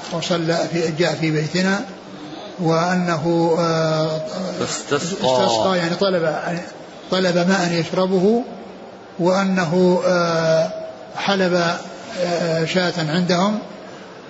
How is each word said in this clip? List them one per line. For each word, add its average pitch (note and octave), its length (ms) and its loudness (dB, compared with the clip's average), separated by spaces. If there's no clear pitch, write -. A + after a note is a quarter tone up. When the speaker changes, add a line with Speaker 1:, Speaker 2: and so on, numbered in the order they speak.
Speaker 1:
وصلى E3 600 0
في، E3+ 260 0
جاء D#3+ 160 2
في D#3+ 160 0
بيتنا، F#3 540 0
وأنه، E3+ 1000 2
آه، D#3+ 600 0
Speaker 2:
فاستسقى. C3 840 0
Speaker 1:
استسقى، A#2 320 2
يعني E3+ 180 0
طلب، F3 400 0
طلب F3+ 260 2
ماء F3+ 340 2
يشربه، F#3 720 2
وأنه، F3+ 840 4
آه، E3 640 2
حلب، F#3 480 2
آه، E3 440 0
شاة F3+ 320 0
عندهم F3+ 640 2